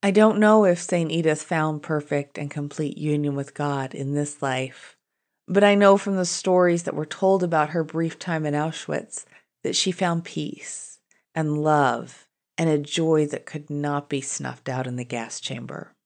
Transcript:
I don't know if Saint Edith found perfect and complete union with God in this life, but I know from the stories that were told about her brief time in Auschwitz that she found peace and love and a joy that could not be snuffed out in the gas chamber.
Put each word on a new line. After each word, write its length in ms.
I 100
don't 280
know 240
if 180
Saint 300
Edith 320
found 400
perfect 540
and 120
complete 480
union 380
with 180
God 400
in 200
this 280
life, 540
but 160
I 140
know 220
from 180
the 80
stories 600
that 100
were 120
told 380
about 280
her 120
brief 340
time 280
in 80
Auschwitz 720
that 100
she 160
found 320
peace 760
and 260
love 680
and 120
a 80
joy 480
that 200
could 240
not 380
be 140
snuffed 480
out 180
in 80
the 80
gas 380
chamber. 500